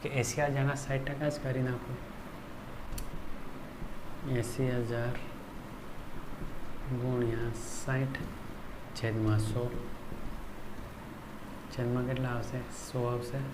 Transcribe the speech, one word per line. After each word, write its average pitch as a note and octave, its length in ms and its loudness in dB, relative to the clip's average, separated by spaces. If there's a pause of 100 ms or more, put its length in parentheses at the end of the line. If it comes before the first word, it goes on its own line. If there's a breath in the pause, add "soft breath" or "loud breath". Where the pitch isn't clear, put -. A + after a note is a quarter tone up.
કે - 60 0
એંસી C3 320 2
હજારના C#3 340 4
સાઠ C3+ 260 0
ટકા C#3+ 280 2
જ C#3+ 100 -2
કરી C3 220 2
નાખો. B2+ 360 0 (2250)
એંસી B2+ 400 4
હજાર A#2+ 440 2 (1800)
ગુણ્યા A#2+ 640 2
સાઠ C3+ 640 0 (760)
છેદમાં A2 440 6
સો. A#2+ 500 2 (1800)
છેદમાં B2 340 2
કેટલા B2+ 240 2
આવશે? A#2+ 300 0 (320)
સો A#2+ 160 2
આવશે. A#2+ 300 0 (160)